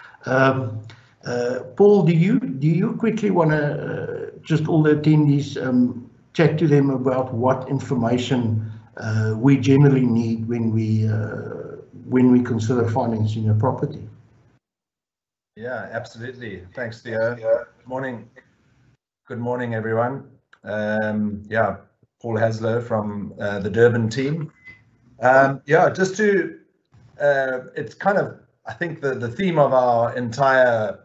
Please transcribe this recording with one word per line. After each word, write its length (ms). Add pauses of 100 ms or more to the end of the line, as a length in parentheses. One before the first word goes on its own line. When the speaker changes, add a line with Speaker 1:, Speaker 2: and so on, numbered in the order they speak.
(260)
Speaker 1:
Um, 560 (420)
uh, 360 (160)
Paul, 280
do 80
you, 280
do 260
you 280
quickly 360
wanna, 260
uh, 880
just 260
all 140
the 140
attendees, 680
um, 460 (220)
chat 260
to 80
them 240
about 440
what 340
information, 1000 (260)
uh, 400
we 200
generally 500
need 420
when 240
we, 360
uh, 680 (280)
when 280
we 100
consider 460
financing 600
a 40
property? 540 (1500)
Speaker 2:
Yeah, 340
absolutely. 720 (100)
Thanks, 300
Theo. 320
Good 520
morning. 440 (960)
Good 140
morning, 340
everyone. 560 (320)
Um, 840
yeah, 300 (440)
Paul 140
Hasler 460
from, 580
uh, 180
the 100
Durban 400
team. 440 (680)
Um, 460
yeah, 240
just 280
to, 420 (600)
uh, 380 (160)
it's 200
kind 240
of, 200 (280)
I 60
think 280
the, 160
the 120
theme 300
of 140
our 440
entire 880